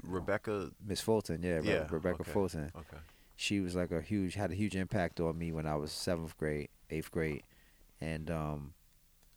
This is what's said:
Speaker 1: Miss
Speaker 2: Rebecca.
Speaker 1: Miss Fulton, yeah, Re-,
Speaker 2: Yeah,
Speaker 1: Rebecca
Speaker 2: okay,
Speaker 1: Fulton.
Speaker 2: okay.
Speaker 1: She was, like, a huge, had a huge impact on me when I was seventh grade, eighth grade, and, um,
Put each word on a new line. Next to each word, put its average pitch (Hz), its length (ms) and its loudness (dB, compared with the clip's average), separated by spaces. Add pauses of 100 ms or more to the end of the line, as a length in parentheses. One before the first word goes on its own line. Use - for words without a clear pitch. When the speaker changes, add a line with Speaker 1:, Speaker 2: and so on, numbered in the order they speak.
Speaker 1:
Miss 85 80 -6
Speaker 2:
Rebecca. 95 600 0 (140)
Speaker 1:
Miss 95 160 -2
Fulton, 104 400 2
yeah, 87 180 2
Re-, 80 100 2
Speaker 2:
Yeah, 80 200 2
Speaker 1:
Rebecca 87 320 0
Speaker 2:
okay, 76 120 -4
Speaker 1:
Fulton. 82 420 0
Speaker 2:
okay. 78 220 -12 (400)
Speaker 1:
She 101 240 2
was, 90 140 -2
like, 87 160 2
a 82 100 2
huge, 92 340 0
had 98 160 0
a 92 40 -2
huge 101 200 2
impact 92 460 0
on 82 160 2
me 82 160 -2
when 78 120 -2
I 78 120 2
was 76 160 -2
seventh 82 440 -2
grade, 76 300 0 (220)
eighth 78 220 -2
grade, 78 320 0 (580)
and, 78 280 -4
um, 76 440 -2 (640)